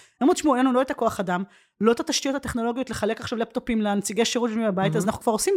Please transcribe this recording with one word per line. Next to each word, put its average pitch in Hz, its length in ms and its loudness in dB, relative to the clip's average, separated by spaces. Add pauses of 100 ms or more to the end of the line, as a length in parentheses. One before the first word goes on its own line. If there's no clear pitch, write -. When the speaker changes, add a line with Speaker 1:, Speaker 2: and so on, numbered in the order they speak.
(200)
Speaker 1:
למרות, 320 160 4
שמעו, 285 200 2
אין 254 80 2
לנו 262 100 4
לא 254 80 4
את 254 80 -2
הכוח 233 300 -2
אדם, 180 220 -2 (380)
לא 220 120 6
את 233 80 0
התשתיות 277 340 -2
הטכנולוגיות 240 560 -4
לחלק 220 300 -4
עכשיו - 180 -6
לפטופים 226 420 -2
לנציגי 202 440 0
שירות 240 260 0
שיושבים 220 180 -2
בבית, 185 180 0
אז 156 80 0
Speaker 2:
מהמם. 175 140 0
Speaker 1:
אנחנו - 140 -2
כבר 240 100 2
עושים 370 240 0